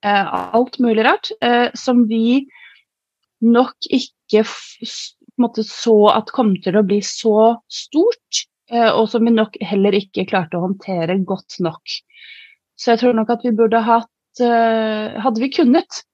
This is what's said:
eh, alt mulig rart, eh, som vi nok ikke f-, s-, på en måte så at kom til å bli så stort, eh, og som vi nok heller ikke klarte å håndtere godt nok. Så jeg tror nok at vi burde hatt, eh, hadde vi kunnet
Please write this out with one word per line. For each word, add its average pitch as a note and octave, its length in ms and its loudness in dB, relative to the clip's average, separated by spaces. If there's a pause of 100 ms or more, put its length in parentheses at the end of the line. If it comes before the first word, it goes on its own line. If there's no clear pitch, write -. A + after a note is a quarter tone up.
eh, G3+ 300 -2 (200)
alt B3+ 280 -2
mulig A3 240 2
rart, F#4+ 240 -2 (120)
eh, A#3+ 320 0
som B3 340 2
vi A#3+ 380 0 (920)
nok A#3 480 2
ikke - 560 -2
f-, - 380 -18
s-, - 340 -16 (140)
på - 80 -16
en A#3 80 2
måte A3 180 -6
så A3+ 320 2 (140)
at - 240 -2
kom G#3+ 260 2
til F#3 160 -2
å G#3+ 80 2
bli G3+ 160 0
så A3 540 2 (160)
stort, - 760 -2 (260)
eh, A#3 200 2
og A3 180 0
som A3+ 160 0
vi A#3 80 2
nok G#3+ 220 0 (100)
heller G3 320 0
ikke G3 320 -6
klarte F3+ 300 -4
å F3 80 -4
håndtere F#3 580 -4
godt - 380 -8
nok. D#3+ 180 -6 (960)
Så - 140 -2
jeg A3+ 100 2
tror B3 160 2
nok A3 120 -2
at A#3+ 160 -2
vi A#3+ 100 0
burde A3+ 300 2
hatt, - 560 -2
eh, A3+ 800 0
hadde A3 200 -2
vi C4+ 120 -2
kunnet D#4 500 2 (100)